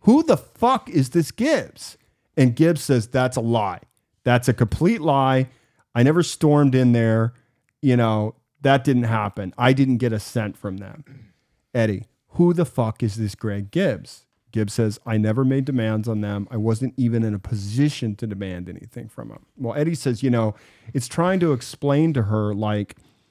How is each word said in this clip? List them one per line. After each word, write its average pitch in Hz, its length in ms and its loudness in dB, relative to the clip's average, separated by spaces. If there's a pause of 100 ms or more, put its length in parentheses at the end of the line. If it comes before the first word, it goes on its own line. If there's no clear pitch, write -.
Who 285 220 6
the 269 140 4
fuck - 520 -2
is 135 220 0
this 170 200 0
Gibbs?" - 680 -4 (380)
And 127 200 4
Gibbs 160 260 2
says, 123 260 0
"That's 127 300 -2
a 120 40 -4
lie. 110 400 -2 (420)
That's 123 240 2
a 123 60 4
complete 160 480 0
lie. 131 460 2 (460)
I 120 100 4
never 160 200 4
stormed 147 520 2
in 127 180 4
there. 113 400 2 (480)
You 127 160 4
know, 110 380 0 (260)
that 135 220 4
didn't 127 200 2
happen. 107 540 -4
I 127 160 4
didn't 131 240 2
get 117 160 -2
a 107 60 -4
cent - 380 -6
from 95 200 -10
them." 101 260 -18 (680)
"Eddie, 110 320 0 (240)
who 175 240 4
the 165 120 0
fuck 113 380 -4
is 104 120 -2
this 110 200 -6
Greg 101 360 -6
Gibbs?" 160 540 -4 (260)
Gibbs 107 220 -2
says, 107 320 -2
"I 113 120 0
never 110 280 0
made 131 200 0
demands 110 420 -2
on 107 140 -4
them. 101 280 -6
I 120 80 -8
wasn't 113 400 -2
even 117 260 0
in 110 100 -2
a 101 60 -6
position 110 760 -4
to 117 120 -10
demand 95 420 -10
anything 110 400 -16
from 113 200 -18
him." - 160 -20 (120)
Well, 117 200 -6
Eddie 160 180 -2
says, 123 280 -4
you 131 60 2
know, 110 260 0 (380)
it's 135 140 -4
trying 180 340 0
to 160 120 2
explain 143 600 0
to 123 100 0
her, 104 320 -2
like, 104 420 -4 (340)